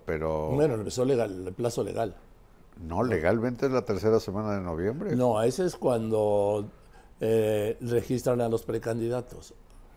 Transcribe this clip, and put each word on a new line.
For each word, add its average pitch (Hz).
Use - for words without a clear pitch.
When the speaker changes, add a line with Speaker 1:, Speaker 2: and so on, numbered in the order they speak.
Speaker 1:
pero 78
Speaker 2:
Bueno, 143
empezó 107
legal, 107
el 95
plazo 117
legal. 101
Speaker 1:
No, 85
legalmente 113
es 131
la 127
tercera 107
semana 104
de 98
noviembre. 104
Speaker 2:
No, 123
ese 139
es 170
cuando, 107
eh, 110
registran 120
a 117
los 113
precandidatos. 117